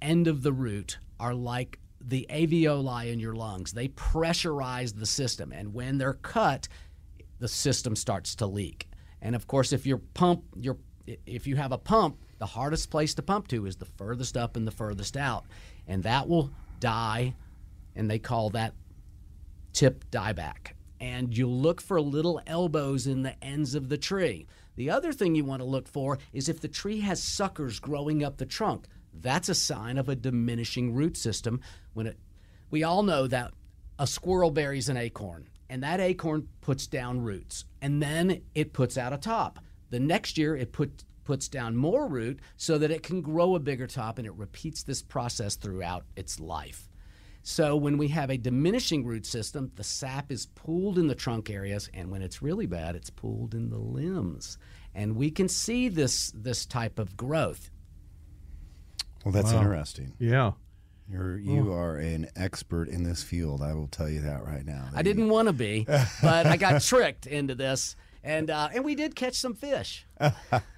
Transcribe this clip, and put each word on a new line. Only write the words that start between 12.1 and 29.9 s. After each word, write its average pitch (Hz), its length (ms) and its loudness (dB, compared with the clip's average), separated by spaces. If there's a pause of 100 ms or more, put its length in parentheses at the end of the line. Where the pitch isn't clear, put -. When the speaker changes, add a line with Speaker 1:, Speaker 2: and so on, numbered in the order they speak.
Speaker 1:
the 104 80 -4
hardest 143 440 -2
place 151 260 2
to 151 60 -2
pump 208 260 0
to 110 180 -2
is 95 100 -4
the - 80 -14
furthest 117 500 -6
up 117 220 -2
and 113 100 0
the 110 40 -2
furthest 104 440 -4
out, 135 300 -2 (420)
and 95 180 0
that 123 220 2
will 160 240 4 (300)
die, 117 540 2 (600)
and 110 160 0
they 110 80 2
call 113 300 0
that 110 240 -2 (1000)
tip - 360 4
dieback. 95 640 -4 (280)
And 123 360 -2
you'll 123 240 2
look 165 220 4
for 180 180 2
little 151 460 2
elbows 147 600 2
in 131 180 2
the - 200 -6
ends 139 300 -2
of 135 160 -2
the 147 80 2
tree. 139 480 0 (300)
The 123 120 -2
other 285 240 2
thing 175 220 2
you 151 100 4
want 135 160 -2
to 127 80 -4
look 131 180 0
for 139 320 -2 (140)
is 135 160 -2
if 165 120 -2
the 151 80 -6
tree 208 320 -4
has 196 220 0
suckers 151 560 -2
growing 147 460 0
up 143 140 -4
the - 80 -4
trunk. 180 400 0 (260)
That's 135 380 0
a 175 40 2
sign 120 440 0